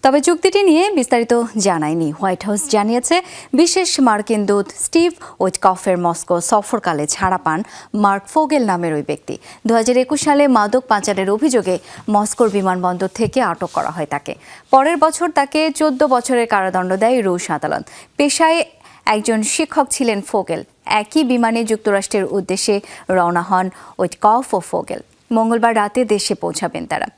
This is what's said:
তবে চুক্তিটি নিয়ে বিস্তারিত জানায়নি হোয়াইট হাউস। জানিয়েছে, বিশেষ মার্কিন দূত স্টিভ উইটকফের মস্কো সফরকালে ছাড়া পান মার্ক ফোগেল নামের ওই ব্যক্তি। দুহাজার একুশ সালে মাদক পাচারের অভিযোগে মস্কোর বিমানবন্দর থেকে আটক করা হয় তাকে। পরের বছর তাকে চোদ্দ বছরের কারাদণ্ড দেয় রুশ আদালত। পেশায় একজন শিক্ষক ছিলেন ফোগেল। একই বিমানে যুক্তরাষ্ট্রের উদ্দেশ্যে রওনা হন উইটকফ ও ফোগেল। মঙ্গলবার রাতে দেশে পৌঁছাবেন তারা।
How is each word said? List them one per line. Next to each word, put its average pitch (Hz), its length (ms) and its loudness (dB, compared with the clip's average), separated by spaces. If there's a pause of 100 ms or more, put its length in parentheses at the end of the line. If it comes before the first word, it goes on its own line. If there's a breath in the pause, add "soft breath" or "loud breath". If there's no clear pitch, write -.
তবে 269 220 4
চুক্তিটি 349 420 2
নিয়ে 320 160 4 (140)
বিস্তারিত 240 360 2 (320)
জানায়নি 160 420 0 (100)
হোয়াইট 180 280 -2
হাউস। 208 160 -2 (120)
জানিয়েছে, 233 420 0 (440 loud breath)
বিশেষ 349 300 2 (160)
মার্কিন 214 420 0
দূত 202 180 2 (180)
স্টিভ 339 260 2 (320 loud breath)
উইটকফের 185 640 0
মস্কো 170 320 0 (140)
সফরকালে 196 540 0 (100)
ছাড়া 185 320 0
পান 160 140 0 (440 loud breath)
মার্ক 196 280 0
ফোগেল 302 380 2
নামের 175 280 -2
ওই 139 120 -6
ব্যক্তি। - 240 -8 (320 loud breath)
দুহাজার 233 380 4
একুশ 285 220 -2
সালে 285 180 4 (120)
মাদক 208 340 0
পাচারের 196 460 0
অভিযোগে 220 400 0 (380 loud breath)
মস্কোর 214 420 2
বিমানবন্দর 185 540 -2 (100)
থেকে 226 180 -2 (120)
আটক 170 260 -6
করা 156 200 -2
হয় 165 180 -6
তাকে। - 180 -8 (400 loud breath)
পরের 285 320 4
বছর 330 240 0 (100)
তাকে 285 220 0 (200)
চোদ্দ 294 200 0 (140)
বছরের 240 380 0
কারাদণ্ড 185 380 0 (120)
দেয় 247 240 2
রুশ 180 180 -2 (120)
আদালত। - 280 -4 (340 loud breath)
পেশায় 320 400 2 (560 loud breath)
একজন 214 240 0 (160)
শিক্ষক 302 320 0 (100)
ছিলেন 226 240 0 (100)
ফোগেল। 175 300 -2 (400)
একই 311 300 -2
বিমানে 233 300 2 (100)
যুক্তরাষ্ট্রের 208 540 0 (120)
উদ্দেশ্যে 190 400 -2 (400 loud breath)
রওনা 175 320 2
হন 185 180 0 (340 loud breath)
উইটকফ 214 460 2 (120)
ও - 20 0 (100)
ফোগেল। - 320 -6 (340)
মঙ্গলবার 226 440 2
রাতে 208 200 0 (140)
দেশে 202 280 -2
পৌঁছাবেন 175 480 -6
তারা। - 160 -4 (120)